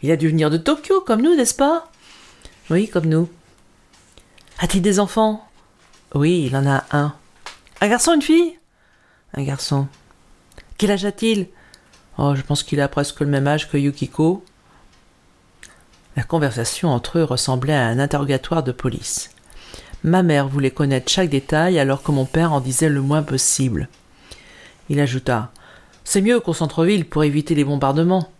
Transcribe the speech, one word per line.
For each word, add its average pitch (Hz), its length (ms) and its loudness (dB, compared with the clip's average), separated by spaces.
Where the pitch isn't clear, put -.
« - 0 -
Il 135 80 0
a 165 60 4
dû 156 120 2
venir 156 220 2
de 160 80 0
Tokyo, 302 420 0
comme 233 220 0
nous, 330 120 4
n'est-ce 254 200 2
pas ? » « 311 360 0
Oui, 190 180 2
comme 165 180 -2
nous. » « 165 220 2
A-t-il 185 240 0
des 196 180 2
enfants ? » « 214 420 0
Oui, 156 320 2
il 127 100 -2
en 139 100 2
a 135 260 0
un. » « 147 220 0
Un 208 80 2
garçon, 240 260 2
une 294 80 2
fille ? » « 330 360 2
Un 139 80 -4
garçon. » « 139 460 -2
Quel 208 140 2
âge 196 120 -2
a-t-il ? » « 208 440 -2
Oh, 143 160 2
je 135 60 -4
pense 143 220 -4
qu'il 143 180 -4
a 143 80 0
presque - 320 -4
le 147 60 0
même 139 200 0
âge 147 220 -2
que - 80 -4
Yukiko. » 143 680 -2
La 135 60 -6
conversation 139 680 -2
entre 127 300 -2
eux 165 60 2
ressemblait 131 500 -2
à 127 140 2
un 117 100 0
interrogatoire 143 640 -2
de 127 100 -4
police. - 580 -6
Ma 180 200 2
mère 147 260 2
voulait 135 220 0
connaître 135 420 0
chaque 185 160 0
détail 156 500 0
alors 135 240 0
que 156 100 -2
mon 139 120 2
père 160 300 0
en 143 60 0
disait 131 280 0
le 143 140 0
moins 147 200 0
possible. 131 680 -2
Il 143 120 0
ajouta : « 123 500 -2
C'est - 180 0
mieux 233 180 4
qu'au 175 140 -2
centre-ville 165 520 0
pour 151 180 0
éviter 151 300 0
les 147 100 2
bombardements. » 143 760 0